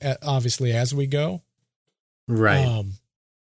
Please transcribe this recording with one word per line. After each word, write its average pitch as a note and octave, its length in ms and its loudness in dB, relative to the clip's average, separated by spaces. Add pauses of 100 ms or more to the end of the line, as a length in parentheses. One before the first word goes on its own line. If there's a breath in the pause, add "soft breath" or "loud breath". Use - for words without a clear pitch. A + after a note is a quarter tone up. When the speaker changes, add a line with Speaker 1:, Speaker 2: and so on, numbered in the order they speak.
Speaker 1:
uh, C#3 200 -2
obviously C3 520 0
as B2 200 0
we C#3 140 -2
go. D3+ 340 -2 (840)
Speaker 2:
Right. A2 380 4
Speaker 1:
Um, G#2+ 280 -2 (640)